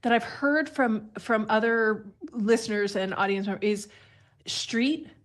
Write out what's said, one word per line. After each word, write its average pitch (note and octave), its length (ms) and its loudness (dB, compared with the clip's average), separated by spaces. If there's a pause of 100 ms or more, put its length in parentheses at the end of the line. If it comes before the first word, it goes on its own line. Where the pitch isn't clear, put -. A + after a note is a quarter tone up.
that A#3+ 120 2
I've A#3 100 4
heard D4 460 0
from, A#3 400 0 (100)
from A3 300 0
other A3 560 2 (260)
listeners G#3 640 0
and F#3+ 180 -2
audience G3 340 0
members, G3+ 200 -2
is G#3 200 0 (580)
street C4+ 640 -2 (180)